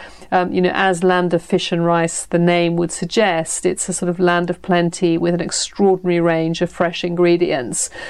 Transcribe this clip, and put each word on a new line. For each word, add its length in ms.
um, 200
you 80
know, 140
as 300
land 280
of 100
fish 300
and 140
rice, 400
the 120
name 380
would 160
suggest, 720
it's 240
a 40
sort 180
of 80
land 320
of 120
plenty 540
with 180
an 60
extraordinary 800
range 400
of 100
fresh 340
ingredients. 840